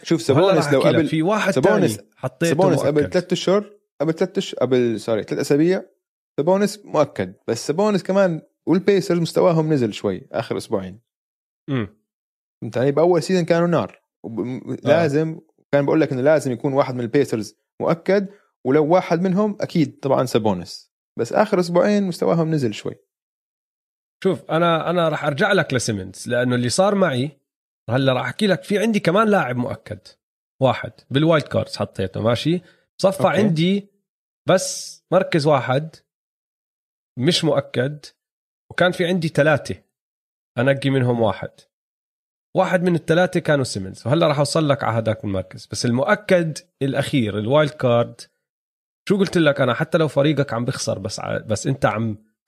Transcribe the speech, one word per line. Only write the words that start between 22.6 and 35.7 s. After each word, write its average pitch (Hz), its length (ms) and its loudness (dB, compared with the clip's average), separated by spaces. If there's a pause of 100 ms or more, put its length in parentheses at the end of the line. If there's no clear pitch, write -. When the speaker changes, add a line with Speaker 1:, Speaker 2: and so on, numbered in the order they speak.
Speaker 1:
شوي. - 220 -10 (1300)
Speaker 2:
شوف، 170 280 -2
أنا، 165 380 0
أنا 170 200 0
راح 147 160 -4
أرجع 156 260 0
لك 165 220 0
لسيمنز، 101 560 -4
لأنه 123 260 0
اللي 120 140 0
صار 196 260 2
معي، 151 460 -2 (480)
هلا 131 240 0
راح 127 120 -2
أحكي 127 220 -2
لك، 180 160 0
في 202 160 -2
عندي 208 200 0
كمان 202 280 2
لاعب 156 280 0
مؤكد - 440 -8 (640)
واحد 123 300 0 (180)
بالوايلد 151 380 2
كاردز - 300 -4
حطيته، - 440 -6
ماشي؟ 135 400 0 (400)
صفى 190 220 2
Speaker 1:
أوكي. 165 140 2
Speaker 2:
عندي 196 520 0 (600)
بس - 520 -2 (100)
مركز 175 360 2
واحد 143 480 0 (1200)